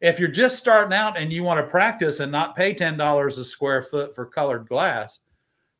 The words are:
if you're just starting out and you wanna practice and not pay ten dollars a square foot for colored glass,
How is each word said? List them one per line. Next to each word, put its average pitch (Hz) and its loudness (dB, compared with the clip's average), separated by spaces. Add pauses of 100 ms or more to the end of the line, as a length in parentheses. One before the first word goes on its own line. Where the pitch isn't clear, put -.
if 170 2
you're 170 2
just 247 2
starting 208 4
out 208 0
and 160 -4
you 170 -4
wanna 165 0
practice 180 0
and 139 -6
not 151 -2
pay 190 0
ten 165 -4
dollars 143 0
a 127 -10
square 135 -2
foot 143 -6
for 123 -12
colored 123 -4
glass, 131 -4 (600)